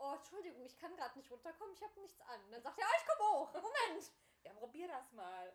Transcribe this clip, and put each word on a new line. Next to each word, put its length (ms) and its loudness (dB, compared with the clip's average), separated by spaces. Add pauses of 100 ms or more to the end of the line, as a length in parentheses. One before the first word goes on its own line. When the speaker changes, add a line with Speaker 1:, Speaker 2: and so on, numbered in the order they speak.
Speaker 1:
„Oh, 160 0
Entschuldigung, 480 -8
ich 140 -14
kann 180 -8
grad 180 -4
nicht 160 -16
runterkommen, 440 -10
ich 80 -10
hab 160 -8
nichts 240 -16
an.“ 180 -10 (100)
Dann 120 -10
sagt 180 -6
er, 60 6
„Oh, 120 8
ich 80 2
komm 220 6
hoch, 240 6
Moment.“ 580 0 (320)
Speaker 2:
„Ja, 120 -14
probier 340 -8
das 240 -6
mal.“ 420 -8